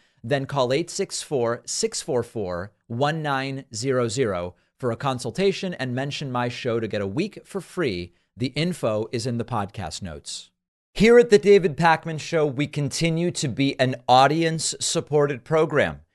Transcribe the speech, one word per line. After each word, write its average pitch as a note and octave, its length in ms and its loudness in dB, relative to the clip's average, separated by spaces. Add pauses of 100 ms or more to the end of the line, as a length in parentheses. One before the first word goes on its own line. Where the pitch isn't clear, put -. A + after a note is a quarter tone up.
(220)
Then C3+ 240 -2
call C3 260 0
eight E3 180 -2
six - 320 -6
four, A#2+ 440 -2
six - 340 -4
four B2 220 -2
four, G2 500 -6 (140)
one C#3+ 360 -2
nine C3+ 420 -4 (100)
zero B2 340 0
zero G2+ 460 -2 (240)
for B2 120 -4
a A2+ 60 -4
consultation F3 800 -2
and B2+ 200 -6
mention C#3 360 -6
my B2 180 -2
show A#2+ 320 -4
to A2 80 -4
get G#2 120 -4
a G2+ 60 -4
week C#3+ 380 -4
for - 160 -10
free. G2 520 -4 (240)
The B2+ 120 -4
info C3 640 -2
is A#2 140 -4
in A#2+ 120 -4
the A#2 60 -4
podcast G2+ 580 -8
notes. - 480 -14 (420)
Here A#3 260 8
at A#3+ 120 6
The G#3 80 8
David G3 380 6
Pakman D#3+ 440 2
Show, D#3 260 0
we C#3+ 200 -2
continue D#3+ 640 -2
to - 160 -4
be C3+ 320 0
an B2+ 160 0 (120)
audience-supported D3 1400 2
program. C#3+ 560 2 (140)